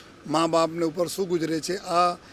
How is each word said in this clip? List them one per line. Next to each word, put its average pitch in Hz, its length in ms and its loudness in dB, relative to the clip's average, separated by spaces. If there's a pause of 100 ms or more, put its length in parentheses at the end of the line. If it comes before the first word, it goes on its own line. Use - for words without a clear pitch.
(280)
મા 156 200 2
બાપને 165 380 2
ઉપર 165 220 -2
શું 190 200 -4
ગુજરે 165 320 -2
છે, 175 160 -4
આ 175 420 0 (160)